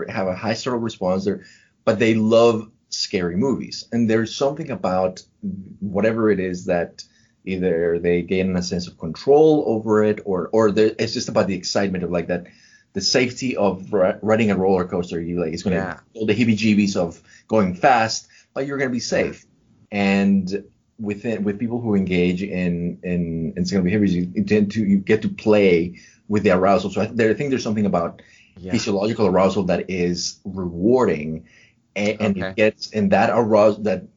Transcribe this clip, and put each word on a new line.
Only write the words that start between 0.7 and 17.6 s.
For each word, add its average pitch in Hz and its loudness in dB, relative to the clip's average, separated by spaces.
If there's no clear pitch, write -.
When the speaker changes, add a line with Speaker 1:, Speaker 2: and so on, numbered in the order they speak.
Speaker 1:
response, 104 -2
they're, 98 -2
but 110 2
they 117 4
love 113 4
scary 87 -4
movies. 98 -2
And 117 2
there's 113 0
something 147 -2
about 92 -2
whatever 107 0
it 95 0
is 90 -6
that 87 -2
either 85 0
they 87 0
gain 92 -2
a 90 0
sense 87 -6
of - -20
control 147 4
over 107 2
it, 104 0
or, 90 -4
or 110 4
the, 107 2
it's 113 -4
just 123 -6
about 104 2
the 95 -2
excitement 92 -4
of, 82 -6
like, 87 -2
that, 87 -6
the 98 -8
safety 127 -2
of 95 -2
ri-, 98 2
riding 110 2
a 95 0
roller 92 2
coaster. 87 -4
You, 87 -4
like, 82 -4
it's 87 -8
gonna, 90 -2
Speaker 2:
Yeah. 92 -6
Speaker 1:
all 110 -6
the 104 2
heebie-jeebies 104 2
of 85 -4
going 98 2